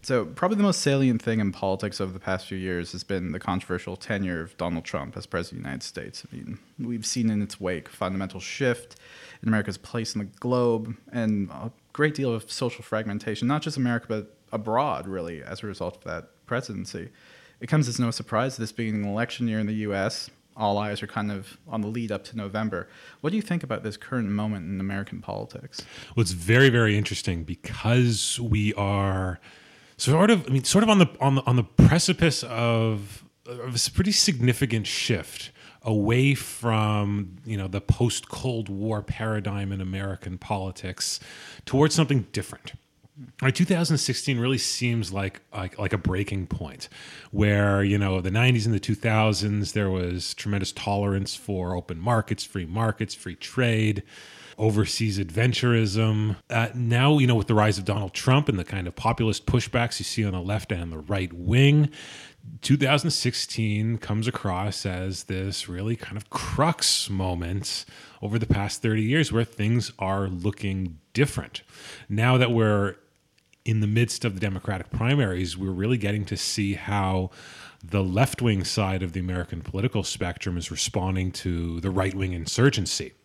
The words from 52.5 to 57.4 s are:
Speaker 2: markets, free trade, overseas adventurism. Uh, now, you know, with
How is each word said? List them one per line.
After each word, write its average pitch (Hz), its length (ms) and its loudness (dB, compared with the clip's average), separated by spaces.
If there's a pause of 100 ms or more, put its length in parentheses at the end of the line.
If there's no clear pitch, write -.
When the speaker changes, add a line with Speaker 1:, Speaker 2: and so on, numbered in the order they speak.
Speaker 2:
markets, 107 480 -2
free 90 200 -12
trade, 110 680 0 (560)
overseas 107 600 2
adventurism. 107 1160 2 (140)
Uh, 117 240 0
now, 123 420 4
you 135 100 6
know, 123 100 6
with 101 100 2